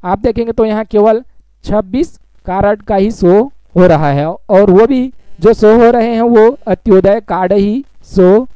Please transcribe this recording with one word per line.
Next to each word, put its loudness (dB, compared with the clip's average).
आप -6
देखेंगे -6
तो -2
यहाँ -6
केवल 0
छब्बीस -6
card -4
का -4
ही -2
शो 0
हो 4
रहा 0
है -2
और 0
वो 4
भी -4
जो 2
शो 2
हो 4
रहे -2
हैं -2
वो 2
अंत्योदय 0
card -4
ही -4
शो 2